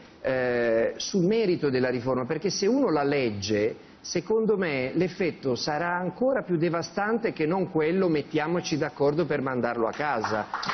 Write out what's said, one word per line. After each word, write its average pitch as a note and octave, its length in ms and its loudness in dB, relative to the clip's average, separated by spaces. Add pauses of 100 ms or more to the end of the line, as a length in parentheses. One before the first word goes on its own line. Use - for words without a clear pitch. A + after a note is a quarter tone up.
(200)
eh, A#2+ 760 2
sul - 280 0
merito F3+ 460 2
della B2+ 180 2
riforma, B2+ 380 0
perché D#3 240 -2
se - 160 -2
uno B3 240 2
la D3+ 120 2
legge, A2 720 0 (240)
secondo G#3+ 580 0
me C3+ 360 0
l'effetto D#3 600 0
sarà D#3+ 420 -2
ancora G3+ 460 0
più F3 160 0
devastante F3+ 760 0
che D#3 140 -2
non F3+ 240 0
quello E3+ 380 2
"mettiamoci D#3 680 0
d'accordo D3 480 0
per C#3+ 160 -2
mandarlo A#2+ 460 0
a A2+ 60 -2
casa", A2 540 -2 (280)